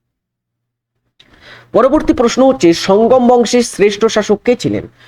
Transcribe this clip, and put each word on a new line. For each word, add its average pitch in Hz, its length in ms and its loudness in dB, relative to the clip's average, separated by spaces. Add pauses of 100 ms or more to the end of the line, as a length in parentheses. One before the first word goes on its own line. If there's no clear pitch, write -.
(1700)
পরবর্তী 277 400 0
প্রশ্ন 247 360 0
হচ্ছে, 262 240 2
সঙ্গম 226 560 2
বংশের 240 340 2
শ্রেষ্ঠ 208 440 -2
শাসক 208 380 -2
কে 240 120 0
ছিলেন? - 320 -6 (200)